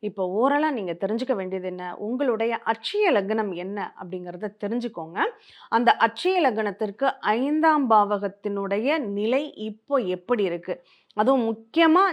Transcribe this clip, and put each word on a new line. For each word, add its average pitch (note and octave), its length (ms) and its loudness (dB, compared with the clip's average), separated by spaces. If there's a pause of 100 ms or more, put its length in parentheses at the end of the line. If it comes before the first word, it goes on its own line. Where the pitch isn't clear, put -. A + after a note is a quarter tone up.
இப்போ G3+ 200 -6 (120)
ஓரலா C#4 360 2
நீங்க G3 220 -4 (100)
தெரிஞ்சுக்க A3+ 320 -2
வேண்டியது F#3 360 -6
என்ன, F3+ 140 -10 (140)
உங்களுடைய A#3 540 -2 (120)
அட்சய F#4+ 480 0
லக்னம் G#3 440 0
என்ன F#3+ 220 -6 (180)
அப்படிங்கிறத F3+ 640 -10
தெரிஞ்சுக்கோங்க. G#3 580 -6 (540)
அந்த A#3 280 6
அட்சய F4+ 400 2
லக்னத்திற்கு G#3+ 680 0 (260)
ஐந்தாம் D4 540 2
பாவகத்தினுடைய G3+ 1080 0 (120)
நிலை A3 320 0 (240)
இப்போ A#3+ 320 -2 (160)
எப்படி G#3 300 -2
இருக்கு, F3 320 -4 (400)
அதுவும் A#3 320 4
முக்கியமா D#4 540 4 (100)